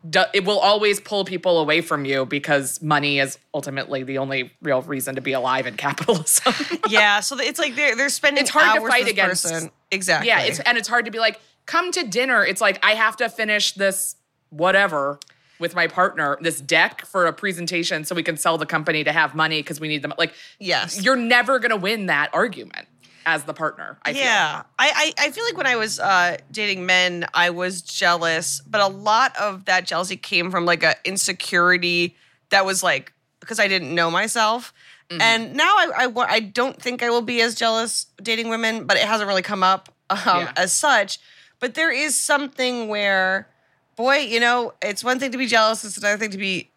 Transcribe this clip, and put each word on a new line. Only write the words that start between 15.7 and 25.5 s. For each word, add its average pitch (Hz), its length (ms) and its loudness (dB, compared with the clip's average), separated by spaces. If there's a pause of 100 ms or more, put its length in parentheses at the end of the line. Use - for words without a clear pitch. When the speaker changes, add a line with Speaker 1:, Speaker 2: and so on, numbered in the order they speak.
Speaker 1:
my 170 140 2
partner, 160 520 0
this 160 200 -2
deck 160 460 0
for 180 200 2
a 160 80 2
presentation 170 680 -4
so 180 100 -6
we 165 80 -2
can 165 160 -2
sell 165 200 0
the 156 80 -4
company 156 380 -2
to 147 80 0
have 151 220 2
money 156 280 0
'cause 151 160 -8
we 156 100 -8
need 151 140 -4
the 147 60 -6
mo-, 151 100 -6
like, 165 140 0 (260)
Speaker 2:
Yes. 175 460 -2
Speaker 1:
you're 262 120 4
never 240 420 2
gonna 226 180 0
win 202 300 -2
that 151 260 0
argument 165 560 -4 (360)
as 156 200 0
the 151 100 -8
partner, - 500 -8
I - 100 -2
feel. 277 100 -2
Speaker 2:
Yeah. 185 380 0 (180)
I, 302 360 2
I, 285 100 2
I 302 40 -2
feel 440 140 -6
like 466 120 -4